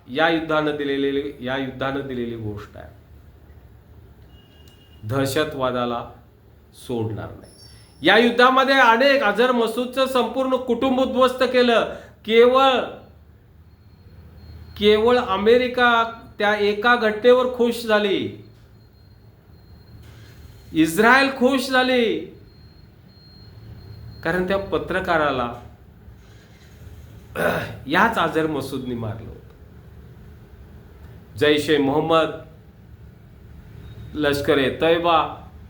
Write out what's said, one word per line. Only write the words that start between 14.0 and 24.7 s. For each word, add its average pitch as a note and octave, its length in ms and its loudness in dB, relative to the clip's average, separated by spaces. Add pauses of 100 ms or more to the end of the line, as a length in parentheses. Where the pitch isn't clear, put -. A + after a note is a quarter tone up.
केवळ G#3+ 400 4
अमेरिका A#3 960 2 (280)
त्या G#3 160 2
एका G#3 400 2
घटनेवर B3 600 2
खुश A#3 300 0
झाली, G3+ 600 -2 (2250)
इस्रायल G#3+ 560 4
खुश C4+ 400 0
झाली, B3 500 0 (2000)
कारण F3+ 240 -2
त्या F#3+ 100 -2
पत्रकाराला D3+ 960 -2 (1800)